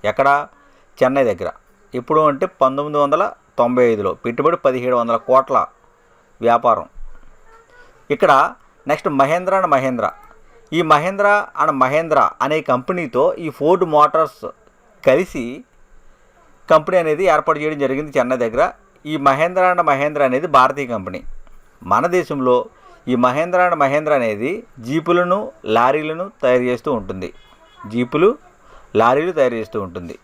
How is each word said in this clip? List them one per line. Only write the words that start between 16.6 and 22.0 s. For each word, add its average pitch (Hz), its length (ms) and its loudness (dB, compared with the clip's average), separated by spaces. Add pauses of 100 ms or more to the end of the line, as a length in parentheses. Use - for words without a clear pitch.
కంపెనీ 160 280 4
అనేది 160 260 0
ఏర్పాటు 156 340 2
చేయడం 151 200 -4
జరిగింది 139 400 -4
చెన్నై 127 180 0
దగ్గర. 120 360 -2 (340)
ఈ 156 100 -6
Mahindra 151 480 0
అండ్ 175 260 2
Mahindra 143 320 0
అనేది 135 240 0
భారతీయ 143 400 2
కంపెనీ. 95 340 -8 (640)
మన 107 240 2